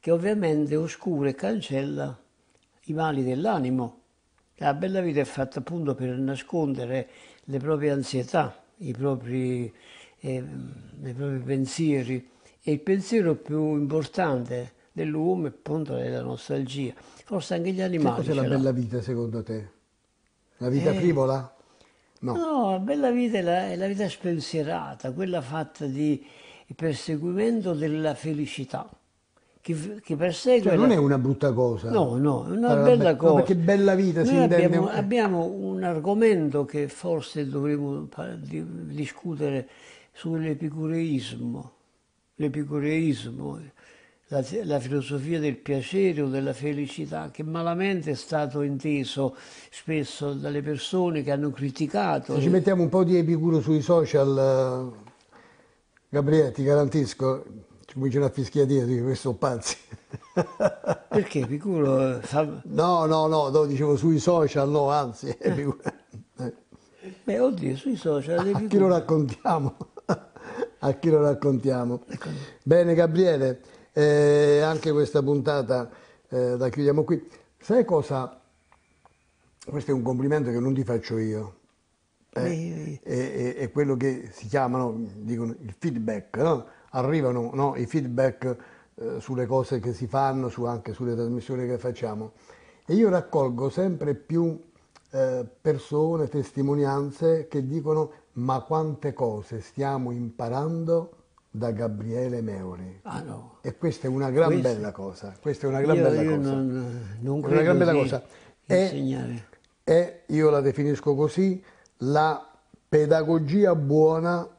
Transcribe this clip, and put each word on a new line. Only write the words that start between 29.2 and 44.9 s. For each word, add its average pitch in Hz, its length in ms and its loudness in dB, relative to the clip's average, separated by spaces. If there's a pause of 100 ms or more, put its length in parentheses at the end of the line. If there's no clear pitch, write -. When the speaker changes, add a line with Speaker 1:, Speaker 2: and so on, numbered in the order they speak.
Speaker 1:
Chi 170 120 -4
f-, 196 260 -10
chi 165 160 -6
persegue 196 540 4
Speaker 2:
Cioè, 170 60 6
non 240 140 6
è 208 60 6
una 139 220 4
brutta 135 340 2
cosa. 117 360 0
Speaker 1:
No, 147 280 2
no, 131 300 2
è - 40 -6
una 220 160 0
Speaker 2:
Fare 240 140 4
la 143 40 6
Speaker 1:
bella 143 200 6
Speaker 2:
be-, 165 80 6
no, 143 40 2
Speaker 1:
cosa. 160 180 6
Speaker 2:
perché - 200 4
bella 196 400 4
vita 175 300 2
si 254 80 4
Speaker 1:
Noi 269 100 6
Speaker 2:
intende 175 220 6
Speaker 1:
abbiamo, 170 240 4
Speaker 2:
un - 40 -4
Speaker 1:
abbiamo 196 520 2
un 190 400 -4
argomento 170 800 2
che 147 240 -4
forse 151 600 -4
dovremo 143 580 -2
pa-, - 280 -12
di-, 156 320 -8 (200)
discutere 143 840 -6 (420)
sull'epicureismo. 156 1600 -4 (600)
L'epicureismo, 143 1300 -4 (640)
la, 139 180 -2 (200)
la 147 160 -2
filosofia 139 580 -4